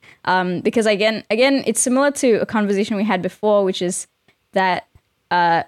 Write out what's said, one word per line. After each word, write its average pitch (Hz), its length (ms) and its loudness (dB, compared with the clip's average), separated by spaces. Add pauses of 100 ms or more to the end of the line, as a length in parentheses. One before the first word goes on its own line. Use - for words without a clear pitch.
(240)
Um, 180 360 0
because 220 260 0
again, 214 420 0
again, 262 380 2
it's 220 140 -2
similar 269 320 2
to 254 240 2
a 190 100 -2
conversation 208 500 -2
we 202 80 -2
had 202 160 -2
before, 202 440 0
which 190 180 -2
is 180 240 -6 (460)
that, 190 340 0 (460)
uh, 170 360 2